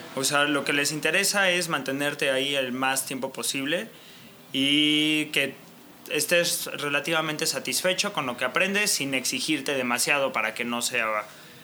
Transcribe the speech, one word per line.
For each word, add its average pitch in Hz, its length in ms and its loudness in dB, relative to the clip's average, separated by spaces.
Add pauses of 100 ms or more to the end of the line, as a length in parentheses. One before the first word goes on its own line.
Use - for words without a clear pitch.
(140)
O 135 100 -2
sea, 143 200 4
lo 147 200 2
que 151 80 0
les 143 200 2
interesa 185 580 2
es 175 180 0
mantenerte 143 640 0
ahí 139 240 0
el 131 180 0
más 131 340 0
tiempo 135 260 -6
posible 147 560 -2 (640)
y 151 760 4
que 139 280 0 (560)
estés 170 560 0 (120)
relativamente 156 680 0
satisfecho 180 680 0
con 143 140 -2
lo 123 100 -4
que 131 80 -2
aprendes 190 480 2
sin 139 220 -2
exigirte 131 600 -2
demasiado 131 580 0
para 110 220 0
que 123 100 -4
no 120 160 -4
sea, 113 440 -2 (400)